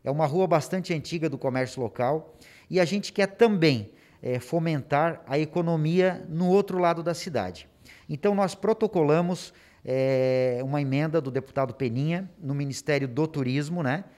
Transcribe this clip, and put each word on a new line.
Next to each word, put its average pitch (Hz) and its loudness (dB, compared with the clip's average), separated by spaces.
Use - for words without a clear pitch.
é 131 -2
uma 151 2
rua 175 2
bastante 175 0
antiga 160 -4
do 135 -6
comércio 131 -4
local 123 -2
e 175 2
a 175 6
gente 196 -2
quer 196 2
também, 165 4
é, 123 -2
fomentar 160 0
a 139 0
economia 170 0
no 170 0
outro 196 2
lado 170 2
da 170 -2
cidade. 104 -6
Então 202 0
nós 196 0
protocolamos, 175 0
é, 131 2
uma 143 -2
emenda 147 0
do 135 -2
deputado 127 -4
Peninha 151 -4
no 139 -6
Ministério 139 -2
do 127 -2
Turismo, 147 -2
né? 147 -2